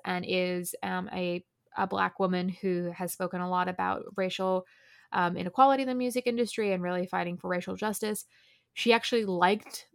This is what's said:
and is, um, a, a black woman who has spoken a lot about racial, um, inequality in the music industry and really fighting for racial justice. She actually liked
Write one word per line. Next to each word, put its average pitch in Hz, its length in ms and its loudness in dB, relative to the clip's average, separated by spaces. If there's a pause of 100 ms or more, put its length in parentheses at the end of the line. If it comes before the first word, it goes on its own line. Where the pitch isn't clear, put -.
and 180 240 -4
is, 180 560 -2
um, 185 300 -4
a, 180 320 -4 (320)
a 196 100 0
black 190 320 0
woman 180 300 2
who 175 420 -2
has 175 220 -6
spoken 180 260 -4
a 180 100 -2
lot 180 200 2
about 185 340 -2 (140)
racial, 185 480 0 (480)
um, 175 240 2
inequality 269 460 6
in 254 40 -2
the 254 80 -2
music 247 320 -2
industry 220 460 0
and 180 100 0
really 180 220 0
fighting 180 320 -2
for - 100 -8
racial 180 300 -2
justice. 214 480 -4 (480)
She - 180 2
actually 226 320 2
liked 190 720 0